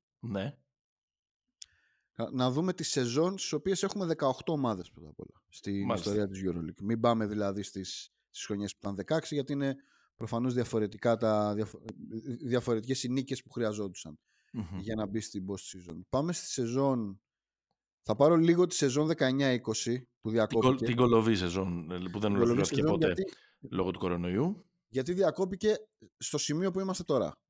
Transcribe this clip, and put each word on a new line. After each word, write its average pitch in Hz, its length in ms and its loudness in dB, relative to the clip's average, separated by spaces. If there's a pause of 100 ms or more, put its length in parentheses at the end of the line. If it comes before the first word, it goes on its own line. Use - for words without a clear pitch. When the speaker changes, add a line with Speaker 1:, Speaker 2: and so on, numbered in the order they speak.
(200)
Speaker 1:
Ναι. 117 380 -6 (1600)
Speaker 2:
να, - 160 -6
να 127 200 0
δούμε 170 220 0
τις 170 160 -6
σεζόν 143 480 0
στις - 160 -8
οποίες 175 300 -2
έχουμε 196 220 -2
δεκαοκτώ 160 460 0
ομάδες 120 400 -2
πρώτα 78 180 -20
απ' - 100 -18
όλα - 300 -16
στην 101 360 -4
Speaker 1:
Μάλιστα. 107 260 -2
Speaker 2:
ιστορία 104 180 0
της 95 160 -10
EuroLeague. 85 360 -4
Μην 113 180 0
πάμε 113 260 4
δηλαδή 101 380 -2
στις, - 500 -10 (160)
στις - 160 -12
χρονιές 101 260 -4
που - 100 -14
ήταν 98 140 -6
δεκαέξι, 151 380 -4
γιατί 143 200 -2
είναι 139 220 -2 (400)
προφανώς 117 380 -2
διαφορετικά 113 640 0
τα, 107 360 2
διαφο-, 104 280 -6 (640)
διαφορετικές 120 600 0
οι 123 60 -2
νίκες 131 340 -4
που - 60 -20
χρειαζόντουσαν 101 720 -6 (320)
Speaker 1:
Μμμ. 95 280 -6
Speaker 2:
για 110 160 -6
να 110 100 -2
μπει 101 140 -4
στην 101 300 -8
post 101 40 -4 (380)
season. 80 80 -12 (100)
Πάμε 151 240 0
στη - 120 -8
σεζόν, 120 760 -2 (800)
θα 110 140 0
πάρω 147 200 8
λίγο 170 320 6
τη 170 80 -2
σεζόν 143 320 2
δεκαεννιά 139 460 2
είκοσι 120 460 -2 (220)
που 113 80 -6
Speaker 1:
Την 113 100 2
κολ-, 107 100 4
Speaker 2:
διακόπηκε. 127 360 4
Speaker 1:
την 120 100 2
κολοβή 113 400 6
σεζόν, 87 560 -2
ε, 90 60 -4
που - 20 -4
δεν 90 120 -6
Speaker 2:
Την 101 100 -4
κολοβή 104 200 2
Speaker 1:
ολοκληρώθηκε 120 400 2
Speaker 2:
σεζόν, 156 100 4
Speaker 1:
ποτέ 165 140 2
Speaker 2:
γιατί 92 180 2 (460)
Speaker 1:
λόγω 92 220 0
του 87 80 -4
κορονοϊού. 92 680 0 (220)
Speaker 2:
γιατί 131 260 -2
διακόπηκε 190 600 0 (420)
στο - 200 -4
σημείο 170 340 0
που 185 80 -2
είμαστε 190 240 -2
τώρα. 107 460 0